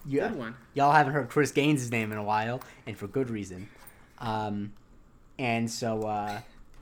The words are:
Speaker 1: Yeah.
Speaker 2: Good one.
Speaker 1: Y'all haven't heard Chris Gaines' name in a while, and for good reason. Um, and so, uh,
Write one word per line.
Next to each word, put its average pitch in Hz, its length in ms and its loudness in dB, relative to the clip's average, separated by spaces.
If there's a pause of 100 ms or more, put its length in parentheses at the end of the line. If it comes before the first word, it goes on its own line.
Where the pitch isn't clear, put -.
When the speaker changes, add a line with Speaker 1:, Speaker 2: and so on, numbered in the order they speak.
Speaker 1:
Yeah. 151 220 2
Speaker 2:
Good 208 100 -4
one. 120 160 -8 (180)
Speaker 1:
Y'all 139 200 6
haven't 147 200 6
heard 135 160 0
Chris 143 220 2
Gaines' 139 400 2
name 110 220 0
in 107 40 -4
a 104 60 -4
while, 110 400 0 (240)
and 107 100 -10
for 104 120 -8
good 131 200 -2
reason. 98 400 -8 (500)
Um, 107 540 -4 (680)
and 117 320 0
so, 113 340 -4
uh, 104 360 -4 (420)